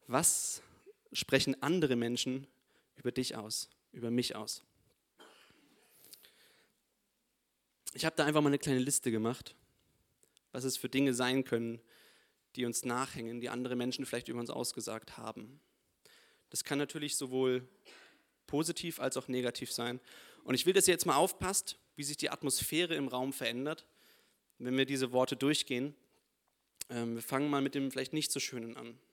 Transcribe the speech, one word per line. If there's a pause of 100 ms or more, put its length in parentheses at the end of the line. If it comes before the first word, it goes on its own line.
Was (500)
sprechen
andere
Menschen (480)
über
dich
aus, (200)
über
mich
aus? (3250)
Ich
habe
da
einfach
mal
eine
kleine
Liste
gemacht, (960)
was
es
für
Dinge
sein
können, (760)
die
uns
nachhängen,
die
andere
Menschen
vielleicht
über
uns
ausgesagt
haben. (920)
Das
kann
natürlich
sowohl (800)
positiv
als
auch
negativ
sein. (440)
Und
ich
will,
dass
ihr
jetzt
mal
aufpasst, (180)
wie
sich
die
Atmosphäre
im
Raum
verändert, (720)
wenn
wir
diese
Worte
durchgehen. (960)
Ähm,
wir
fangen
mal
mit
dem
vielleicht
nicht
so
Schönen
an. (140)